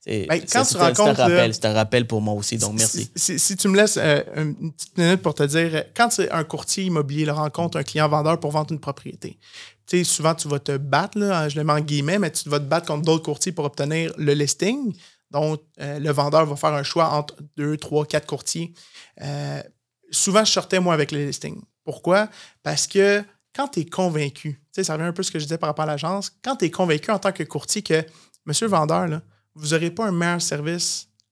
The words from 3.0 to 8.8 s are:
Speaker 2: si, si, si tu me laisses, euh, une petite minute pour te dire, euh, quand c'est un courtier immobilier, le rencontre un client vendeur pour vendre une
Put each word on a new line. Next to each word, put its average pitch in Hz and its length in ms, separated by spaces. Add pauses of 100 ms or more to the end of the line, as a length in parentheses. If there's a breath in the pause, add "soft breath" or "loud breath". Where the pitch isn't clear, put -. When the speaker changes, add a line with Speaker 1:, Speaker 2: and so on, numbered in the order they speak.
Speaker 2:
si, - 180
si, 131 60
si - 160
tu 196 140
me 190 80
laisses, 208 200
euh, 147 240 (140)
une 156 380
petite - 240
minute 180 240
pour 160 140
te 151 80
dire, 160 300
euh, 151 100 (120)
quand 226 160
c'est - 180
un 160 140
courtier 160 400
immobilier, 156 400
le 151 80
rencontre 156 460
un 147 60
client 151 260
vendeur 156 280
pour 151 140
vendre 151 220
une 147 80